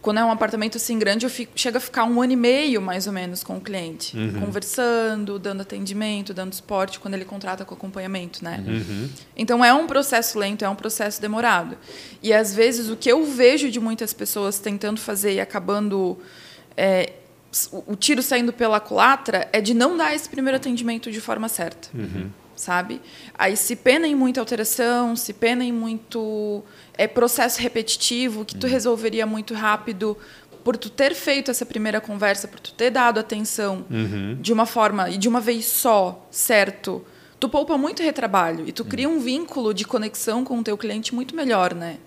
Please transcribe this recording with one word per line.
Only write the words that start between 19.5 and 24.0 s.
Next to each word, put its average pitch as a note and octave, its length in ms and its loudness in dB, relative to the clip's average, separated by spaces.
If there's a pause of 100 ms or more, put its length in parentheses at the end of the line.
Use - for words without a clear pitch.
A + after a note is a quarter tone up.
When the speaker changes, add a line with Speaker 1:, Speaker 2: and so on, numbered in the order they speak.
Speaker 1:
é A3 80 4
de G#3+ 140 0
não C#4 220 4
dar D#4 180 0
esse D4+ 140 -6
primeiro C4 280 0
atendimento A#3+ 540 -4
de G#3+ 100 -6
forma A3 280 -2
certa. - 460 -6
Speaker 2:
Uhum. F#2+ 340 -6 (280)
Speaker 1:
Sabe? F#3 440 -2 (360)
Aí G3 200 2
se - 180 -2
pena D4+ 320 4